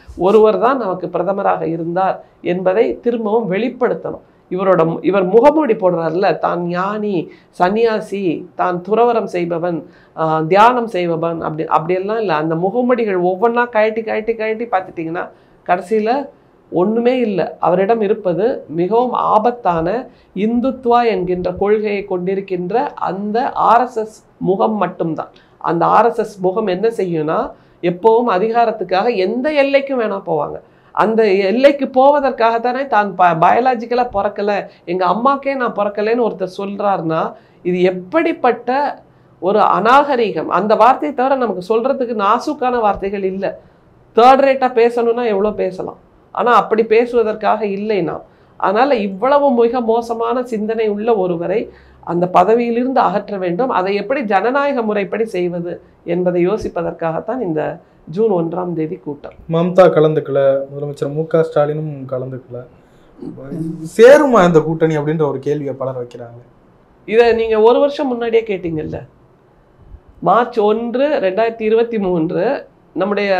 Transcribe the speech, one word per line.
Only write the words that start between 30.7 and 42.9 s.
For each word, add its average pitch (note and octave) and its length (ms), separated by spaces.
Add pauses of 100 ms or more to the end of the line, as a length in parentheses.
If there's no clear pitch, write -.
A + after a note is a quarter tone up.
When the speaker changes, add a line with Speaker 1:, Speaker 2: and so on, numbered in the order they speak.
Speaker 1:
அந்த G#3+ 260 (140)
எல்லைக்கு B3+ 520
போவதற்காகத்தானே B3+ 1000
தான் G#3 280
ப-, F3 260
பயாலஜிக்கலா A#3+ 720
பிறக்கல, G#3 380 (340)
எங்க F3+ 220
அம்மாக்கே C4+ 480
நான் B3 200
பிறக்கலைன்னு G#3 520
ஒருத்தர் F#3 300
சொல்றாருன்னா, G3 640 (420)
இது F3+ 200
எப்படிப்பட்ட A#3 880 (720)
ஒரு G3+ 260
அநாகரீகம். A3+ 800
அந்த G#3 260
வார்த்தையை B3+ 420
தவிர C4 200
நமக்கு G#3+ 320
சொல்றதுக்கு A#3+ 480
நாசூக்கான B3 640
வார்த்தைகள் G3 420